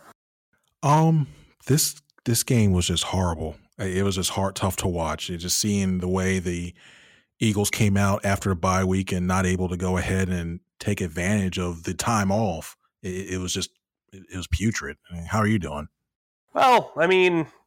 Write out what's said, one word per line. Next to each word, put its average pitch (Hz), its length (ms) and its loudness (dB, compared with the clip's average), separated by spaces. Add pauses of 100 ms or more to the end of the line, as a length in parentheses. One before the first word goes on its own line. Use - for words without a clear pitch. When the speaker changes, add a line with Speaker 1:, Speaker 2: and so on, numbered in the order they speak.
(800)
Speaker 1:
Um, 156 460 4 (380)
this, - 360 0 (220)
this 117 200 0
game 110 280 4
was 90 160 2
just 87 160 0
horrible. 82 540 -2 (200)
It 95 280 -2
was 95 100 0
just 92 140 -2
hard, 95 260 -2
tough 95 220 -2
to - 100 -4
watch. 82 420 -4
It 87 100 -8
just 87 200 -2
seeing 98 380 0
the 90 100 -2
way 92 320 0
the 87 340 -6 (680)
Eagles 104 280 2
came 101 280 2
out 101 260 2
after 98 240 0
the 95 80 2
bye 92 300 0
week 95 260 0
and 90 160 -2
not 92 180 2
able 92 220 0
to 87 80 -4
go 92 220 -2
ahead 92 320 0
and 85 320 -6 (180)
take 104 220 -4
advantage 92 580 -2
of 85 240 -6
the 92 100 -6
time 104 380 0
off. 98 460 -4 (260)
It, 92 280 -8
it 92 80 -4
was 90 120 -6
just, 90 200 -6 (420)
it, 95 100 -20 (100)
it 92 40 -10
was 87 100 -10
putrid. 92 480 -2 (160)
I 87 40 -12
mean, 85 100 -10
how 95 140 -2
are 107 80 2
you 110 120 2
doing? 80 300 -8 (640)
Speaker 2:
Well, 247 420 4
I 160 120 2
mean, 180 400 4 (200)